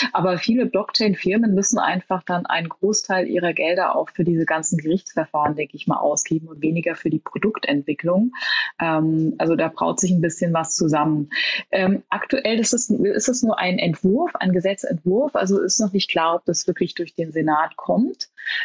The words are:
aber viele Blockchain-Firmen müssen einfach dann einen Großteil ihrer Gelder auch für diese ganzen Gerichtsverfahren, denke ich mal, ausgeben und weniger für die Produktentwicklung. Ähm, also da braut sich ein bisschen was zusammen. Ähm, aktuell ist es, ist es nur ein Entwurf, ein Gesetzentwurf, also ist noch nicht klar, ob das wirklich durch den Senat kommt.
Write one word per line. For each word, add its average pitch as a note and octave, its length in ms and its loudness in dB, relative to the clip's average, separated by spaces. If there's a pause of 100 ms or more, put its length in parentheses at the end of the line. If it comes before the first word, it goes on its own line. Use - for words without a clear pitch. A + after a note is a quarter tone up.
(140)
aber F#3 240 2
viele A3+ 280 2
Blockchain-Firmen G#3 880 0
müssen G3 240 2
einfach F3+ 460 -2
dann F3 220 -2
einen E3 240 -2
Großteil F#3+ 580 0
ihrer F3 240 0
Gelder F3 460 0
auch C#3+ 120 -2
für - 140 -2
diese E3 220 2
ganzen D#3+ 320 0
Gerichtsverfahren, D#3 800 -2
denke D3+ 180 -6
ich - 120 -16
mal, - 100 2
ausgeben D#3+ 500 0
und D#3 140 -18
weniger E3 340 0
für - 140 -4
die D#3 100 0
Produktentwicklung. E3+ 1120 0 (480)
Ähm, D#3+ 600 2
also E3 160 2
da D#3+ 120 2
braut E3 320 -2
sich F#3 120 2
ein F3 100 4
bisschen E3+ 320 0
was D#3+ 220 -2
zusammen. D3+ 540 2 (420)
Ähm, F#3+ 380 0
aktuell A3 500 -2
ist A3+ 140 0
es, - 160 0
ist G#3 380 0
es B3+ 160 0
nur A3 160 2
ein F3+ 180 0
Entwurf, G3 580 2
ein F#3 180 0
Gesetzentwurf, F#3 840 0
also G3 240 2
ist - 200 0
noch G#3+ 120 0
nicht F#3+ 180 0
klar, E3 260 2
ob F3 100 -6
das - 220 -2
wirklich F3 280 -2
durch E3 180 -8
den E3 200 -6
Senat D#3 420 0
kommt. A3+ 540 -2 (360)